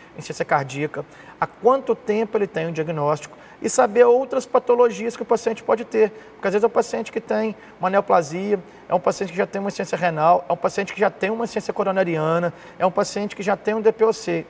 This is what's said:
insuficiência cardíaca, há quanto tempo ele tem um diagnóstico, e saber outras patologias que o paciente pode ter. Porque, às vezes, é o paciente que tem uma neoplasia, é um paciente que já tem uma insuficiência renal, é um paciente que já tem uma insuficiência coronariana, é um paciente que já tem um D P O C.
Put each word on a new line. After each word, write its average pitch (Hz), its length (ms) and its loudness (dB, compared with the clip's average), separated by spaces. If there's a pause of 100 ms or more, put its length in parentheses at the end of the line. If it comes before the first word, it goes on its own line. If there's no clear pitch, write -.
(120)
insuficiência - 320 -8
cardíaca, 143 600 -2 (360)
há 165 60 0
quanto 247 500 0
tempo 214 420 -2
ele 202 80 2
tem 165 220 -4
um 170 40 -6
diagnóstico, 151 640 -2 (240)
e - 80 -4
saber 240 360 4
outras 254 420 2
patologias 233 680 2
que 233 60 -10
o - 40 -8
paciente 226 380 -2
pode 226 200 0
ter. 220 260 2 (240)
Porque, - 120 -8
às 185 60 0
vezes, 208 100 2
é 233 40 4
o 226 40 2
paciente 226 400 -2
que 220 100 -6
tem 220 360 -4 (240)
uma 185 100 0
neoplasia, 190 680 2 (280)
é - 60 0
um 180 60 2
paciente 190 320 -2
que 175 60 -6
já 196 80 0
tem 196 120 -10
uma 196 100 -4
insuficiência 185 300 -6
renal, 165 500 2
é 170 40 -2
um 175 40 -2
paciente - 380 -4
que 190 60 -10
já 202 100 4
tem 190 200 -4
uma 226 120 -4
insuficiência 208 320 -6
coronariana, 175 800 0 (260)
é 180 80 0
um 185 40 4
paciente 202 440 -4
que 202 80 -12
já 196 140 0
tem 208 180 -4
um 220 60 -2
D 214 100 6
P 220 140 0
O 220 80 4
C. 170 380 -4